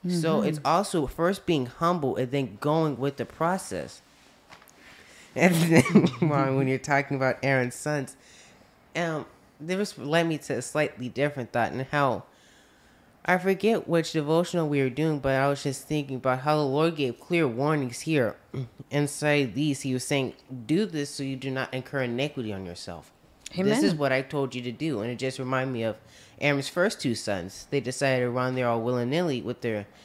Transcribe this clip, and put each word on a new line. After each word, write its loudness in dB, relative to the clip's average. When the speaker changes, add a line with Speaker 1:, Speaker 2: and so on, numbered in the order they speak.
Speaker 1:
So 2
it's 0
Speaker 2:
Mm-hmm. -2
Speaker 1:
also 2
first -2
being 2
humble 0
and -2
then -2
going 2
with -2
the -4
process. -4
And 6
then, 6
<laughs> -
Mom, 2
when 2
you're 0
talking 0
about 2
Aaron's 2
sons, -4
um, -4
this -4
led 2
me 0
to -4
a -2
slightly -2
different -2
thought 2
and -4
how, 0
I 4
forget 2
which 0
devotional 2
we 2
were 2
doing, 0
but 0
I 4
was 0
just -4
thinking -2
about 0
how 2
the 2
Lord 2
gave -2
clear 2
warnings 0
here. 0
<clears throat> -10
Inside 0
these, -2
he -2
was -4
saying, 0
"Do 2
this -6
so -8
you -6
do -6
not -4
incur -4
iniquity -2
on -8
yourself." -12
This 2
is 4
Speaker 2:
Amen. 0
Speaker 1:
what 2
I 2
told -2
you -6
to -6
do. -4
And -4
it -6
just -4
reminded -2
me -2
of 0
Aaron's 0
first 0
two 0
sons. -6
They 0
decided 0
to -2
run 0
there 0
all 2
willy-nilly 0
with -6
their -2